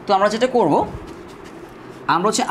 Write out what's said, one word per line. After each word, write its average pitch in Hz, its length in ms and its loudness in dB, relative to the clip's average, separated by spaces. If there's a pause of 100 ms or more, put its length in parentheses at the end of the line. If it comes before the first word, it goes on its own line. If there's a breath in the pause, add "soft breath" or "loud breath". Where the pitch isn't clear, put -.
তো - 120 -2
আমরা 202 180 4
যেটা 247 220 2
করব, 175 180 4 (1400)
আমরা 180 140 2
হচ্ছে 220 220 0